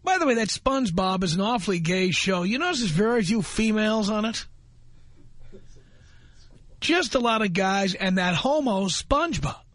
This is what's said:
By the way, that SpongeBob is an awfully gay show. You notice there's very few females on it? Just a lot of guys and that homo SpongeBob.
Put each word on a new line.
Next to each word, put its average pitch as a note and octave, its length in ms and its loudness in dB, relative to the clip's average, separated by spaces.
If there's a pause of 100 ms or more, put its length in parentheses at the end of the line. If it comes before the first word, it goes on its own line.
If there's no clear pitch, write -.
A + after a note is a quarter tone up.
By F#4 140 2
the E4 80 2
way, B3 80 4
that A3+ 140 0
SpongeBob F#3+ 760 0
is E3 100 -2
an F#3 60 -2
awfully G3+ 400 0
gay F#3 320 0
show. F3+ 320 0
You A3 140 0
notice F4 200 0
there's A3 120 -2
very A3 320 2
few G3 200 0
females G#3+ 680 0
on G#3+ 160 0
it? A3+ 220 -6 (2250)
Just D#4+ 360 0
a - 20 4
lot A3+ 240 2
of G3 100 0
guys G3 420 0
and F#3+ 240 0
that F3+ 180 2
homo B3+ 480 0
SpongeBob. G3 760 -2 (140)